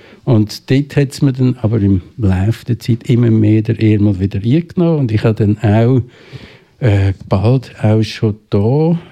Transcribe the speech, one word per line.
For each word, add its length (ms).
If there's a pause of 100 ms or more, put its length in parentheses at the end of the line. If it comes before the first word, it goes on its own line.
(240)
und 460
dort 260
hat's 260
mir 100
dann 300
aber 180
im 220 (160)
Laufe 480
der 120
Zeit 320
immer 200
mehr 320
der 200
Ärmel 380
wieder 180
eingenommen. 640
Und 120
ich 120
habe 100
dann 240
auch, 440 (760)
äh, 360 (140)
bald 440 (100)
auch 200
schon 340 (140)
da, 480 (140)